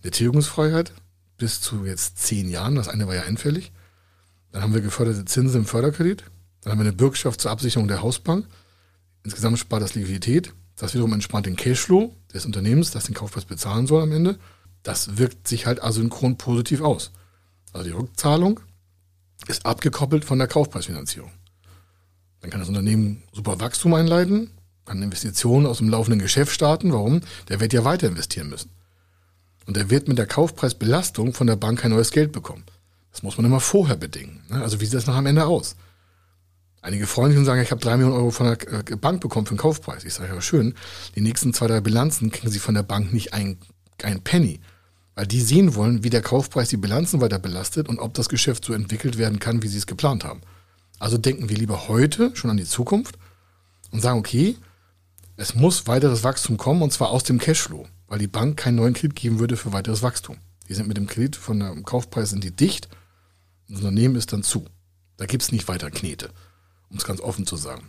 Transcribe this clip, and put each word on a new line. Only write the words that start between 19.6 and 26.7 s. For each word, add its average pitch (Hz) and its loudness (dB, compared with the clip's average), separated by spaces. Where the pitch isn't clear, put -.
abgekoppelt 143 0
von 131 0
der 131 0
Kaufpreisfinanzierung. - -2
Dann 87 -14
kann 101 -6
das 87 -6
Unternehmen 104 0
super 107 -4
Wachstum 143 2
einleiten, 175 4
kann 98 -6
Investitionen 117 2
aus 120 0
dem 110 2
laufenden 110 4
Geschäft 135 2
starten. 160 2